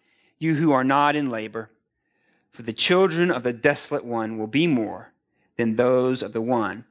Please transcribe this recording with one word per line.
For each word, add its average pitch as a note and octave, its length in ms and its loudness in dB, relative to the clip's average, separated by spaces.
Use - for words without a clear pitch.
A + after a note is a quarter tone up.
you D#3+ 180 0
who D3+ 180 4
are B2+ 100 4
not C#3+ 320 4
in C#3+ 140 -2
labor. A2 400 -8
For - 140 -18
the A2+ 100 -6
children F3+ 580 2
of B2 120 -4
the B2 100 -2
desolate C#3+ 500 -2
one A2+ 340 -4
will G#2+ 100 -6
be C#3+ 200 2
more G2+ 460 -2
than A2+ 220 0
those B2+ 440 2
of G#2+ 120 -10
the A#2 80 -2
one A2+ 500 -4